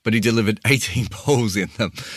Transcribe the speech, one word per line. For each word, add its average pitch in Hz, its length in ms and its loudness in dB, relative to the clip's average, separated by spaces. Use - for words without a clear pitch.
but 110 100 0
he 113 80 2
delivered 110 420 2
<laughs> - 40 -4
eighteen 123 400 0
balls 120 300 2
in 92 220 -2
them, 98 140 -2